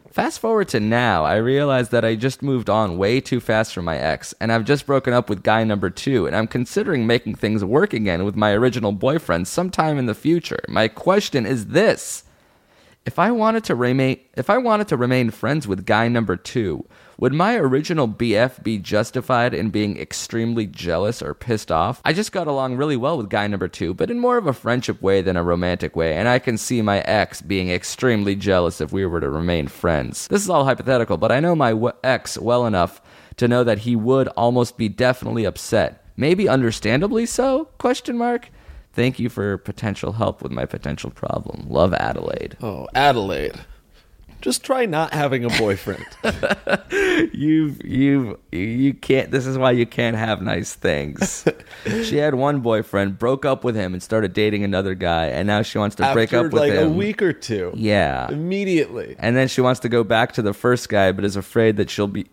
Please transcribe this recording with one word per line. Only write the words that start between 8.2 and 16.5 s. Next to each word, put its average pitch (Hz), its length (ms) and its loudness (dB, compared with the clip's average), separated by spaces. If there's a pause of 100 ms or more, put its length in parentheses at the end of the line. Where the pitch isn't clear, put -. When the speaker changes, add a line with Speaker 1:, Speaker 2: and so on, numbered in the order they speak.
Speaker 1:
with 101 100 -2
my 107 180 4
original 113 400 2
boyfriend 101 540 0
sometime 160 520 0
in 123 80 0
the 104 80 -2
future. - 520 -2
My 110 200 2
question 165 580 0
is 113 220 -2
this. - 560 0 (840)
If - 140 -4
I 196 120 4
wanted 220 340 0
to 151 100 0
remain, 127 440 2 (160)
if - 140 -2
I 208 80 4
wanted 214 320 0
to 151 80 0
remain 123 320 2
friends 139 360 -2
with 95 200 -4
guy 110 240 2
number 113 260 0
two, 95 500 -4 (340)